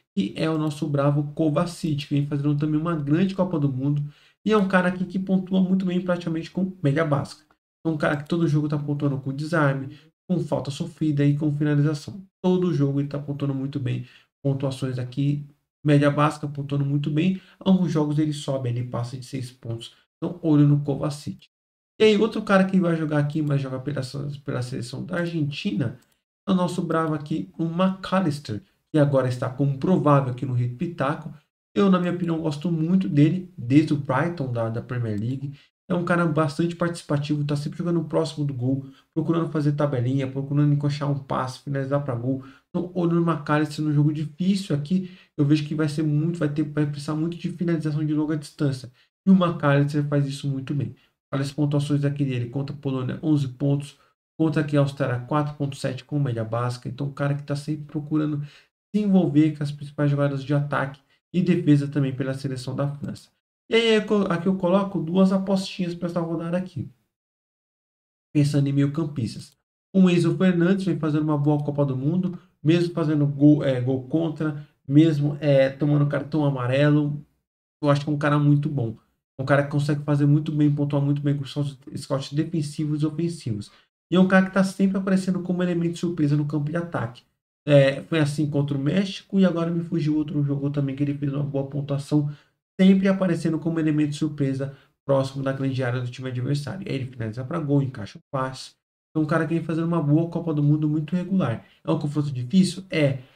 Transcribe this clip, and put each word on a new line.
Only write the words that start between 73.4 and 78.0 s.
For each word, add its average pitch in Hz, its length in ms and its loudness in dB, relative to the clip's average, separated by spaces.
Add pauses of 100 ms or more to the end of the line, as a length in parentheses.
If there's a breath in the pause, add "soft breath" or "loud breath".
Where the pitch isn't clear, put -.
é, 131 160 0
gol 127 280 -2
contra, 160 580 -2 (200)
mesmo, 147 540 4
é, 135 300 4
tomando 147 380 2
cartão 143 360 -2
amarelo. 147 800 2 (580)
Eu 147 60 2
acho 143 160 2